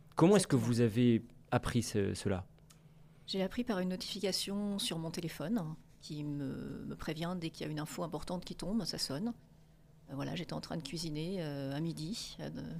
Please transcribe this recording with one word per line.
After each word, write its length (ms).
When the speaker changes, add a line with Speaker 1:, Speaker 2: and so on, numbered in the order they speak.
Speaker 1:
Comment 220
est-ce 100
que 80
Speaker 2:
Exactement. 200
Speaker 1:
vous 60
avez 420
appris 320
ce, 320
cela ? 320
Speaker 2:
J'ai 160
appris 200
par 160
une 100
notification 920
sur 180
mon 140
téléphone 640
qui 220
me, 640
me 80
prévient 440
dès 120
qu'il 160
y 20
a 20
une 80
info 220
importante 420
qui 120
tombe, 300
ça 120
sonne. 360
Euh, 60
voilà, 180
j'étais 200
en 80
train 160
de 40
cuisiner, 600
euh, 320
à 40
midi, 600
euh, 100
de, 140